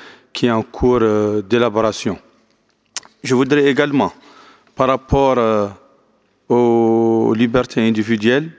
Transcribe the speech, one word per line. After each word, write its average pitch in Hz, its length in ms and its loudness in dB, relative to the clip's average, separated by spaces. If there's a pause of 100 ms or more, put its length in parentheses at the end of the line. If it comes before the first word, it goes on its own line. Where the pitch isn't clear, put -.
(320)
qui - 140 -2
est 120 40 2
en 113 120 0
cours, 123 400 0
euh, 107 400 0
d'élaboration. 110 760 -2 (1040)
Je 127 100 -2
voudrais 139 300 2
également, 139 480 0 (640)
par 131 100 0
rapport, 131 520 0
euh, 110 280 0 (840)
aux 113 840 2
libertés 120 460 -2
individuelles 113 800 0